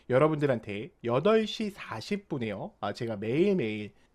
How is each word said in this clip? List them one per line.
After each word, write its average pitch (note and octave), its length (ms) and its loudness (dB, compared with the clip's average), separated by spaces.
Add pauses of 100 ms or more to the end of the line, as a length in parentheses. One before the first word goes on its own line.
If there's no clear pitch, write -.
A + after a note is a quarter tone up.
여러분들한테 C3+ 800 2 (140)
여덟 F#3 420 4
시 G#3 240 -4
사십 F#3+ 580 -8
분에요. A#2+ 520 -4
아, G#2 140 -2
제가 A2+ 240 -6
매일매일 A2 760 0 (240)